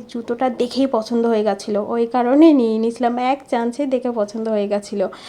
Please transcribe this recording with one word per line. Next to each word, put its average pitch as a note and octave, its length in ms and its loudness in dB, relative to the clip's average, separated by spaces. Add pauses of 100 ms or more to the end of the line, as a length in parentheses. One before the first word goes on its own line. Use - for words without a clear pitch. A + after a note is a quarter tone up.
জুতোটা A#3 420 -4
দেখেই A#3+ 380 -2
পছন্দ A#3 380 0
হয়ে A3 180 2
গেছিলো, G#3 460 -2
ওই A#3 180 -2
কারণে C4 460 6
নিয়ে A3+ 240 2
নিয়েছিলাম, A#3 400 -2
এক C4 320 -2
চান্সে A#3+ 360 -2
দেখে B3+ 260 -2
পছন্দ A3 380 -4
হয়ে G#3 180 0
গেছিলো। G3+ 420 -4 (200)